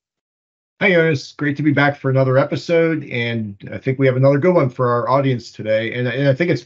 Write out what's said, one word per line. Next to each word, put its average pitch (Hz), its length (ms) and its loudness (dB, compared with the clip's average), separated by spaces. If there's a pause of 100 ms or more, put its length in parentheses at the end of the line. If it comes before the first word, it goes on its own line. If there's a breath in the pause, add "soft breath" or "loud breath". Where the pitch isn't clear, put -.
(800)
Hi, 196 100 2
Jonas. 165 420 0
Great 143 260 -4
to 147 40 -4
be 147 100 2
back 143 240 2
for 135 140 -4
another 131 260 2
episode, 160 680 0
and 117 520 -6 (160)
I 104 60 -10
think 131 200 -4
we 135 80 2
have 123 100 2
another 139 220 4
good 175 180 2
one 139 120 2
for 123 220 -2
our 120 180 -2
audience 131 440 0
today. 110 420 -4
And, 123 140 -4
and 135 200 -2
I 135 60 4
think 175 160 -2
it's - 160 -2